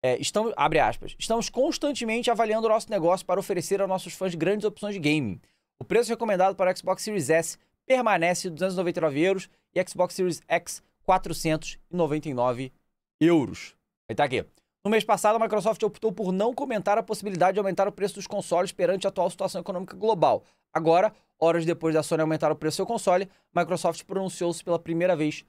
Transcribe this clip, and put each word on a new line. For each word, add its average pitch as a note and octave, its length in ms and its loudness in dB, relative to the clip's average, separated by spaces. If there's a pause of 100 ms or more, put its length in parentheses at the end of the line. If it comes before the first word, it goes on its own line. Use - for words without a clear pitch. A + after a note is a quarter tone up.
É, B2+ 140 2
estamos, G#3+ 380 -2
abre D3+ 240 2
aspas, - 360 0
"Estamos A3+ 320 -2
constantemente B3 800 -2
avaliando A3 380 2
o - 20 2
nosso G#3+ 220 2
negócio F3+ 340 2
para F#3 140 0
oferecer F#3+ 420 -2
aos G3 80 0
nossos F#3 240 -4
fãs F#3 220 -4
grandes F#3 300 0
opções G#3 300 -4
de G3 60 -8
gaming. D3 400 0 (400)
O - 40 -10
preço A3 260 2
recomendado G3 460 2
para F#3 160 2
o F3+ 40 -2
Xbox F#3 280 -4
Series F3+ 260 -4
S E3 260 2 (300)
permanece F#3 640 2
duzentos F3+ 240 -4
e - 40 -4
noventa F3 200 -2
e - 20 -2
nove D3+ 200 0
euros F#3+ 280 2 (240)
e F3+ 160 -2
Xbox F3+ 260 -2
Series F3+ 340 -2
X - 340 -4 (240)
quatrocentos E3 720 -2 (100)
e - 60 -14
noventa D#3 340 0
e C#3 60 -6
nove B2 380 -2 (480)
euros." D#3+ 560 2 (340)
Aí G#2+ 60 -6
tá - 80 2
aqui. A2 200 -2 (400)
"No G3 60 -2
mês A3 140 2
passado, G#3+ 320 2
a - 20 0
Microsoft G#3+ 460 0
optou G#3+ 260 -2
por F#3 220 -4
não G#3+ 200 0
comentar A3 460 0
a A3+ 60 0
possibilidade F#3+ 480 0
de F#3+ 80 0
aumentar F#3+ 260 0
o G3+ 60 -4
preço G3 240 -6
dos G3+ 100 -12
consoles F#3 460 -2
perante F#3 340 0
a - 20 2
atual F3+ 220 0
situação F#3 300 -6
econômica F#3 360 -10
global. E3 460 2 (320)
Agora, E3+ 400 4 (240)
horas E3+ 260 4
depois D#3+ 300 0
da D#3 80 4
Sony D#3+ 200 0
aumentar D#3 280 0
o D3+ 60 0
preço D#3 180 -4
do - 40 -8
seu F#3+ 80 -2
console, F#3+ 440 0 (240)
Microsoft E3+ 480 -2
pronunciou-se F3+ 600 -4
pela E3+ 160 0
primeira E3+ 340 0
vez D3+ 340 -2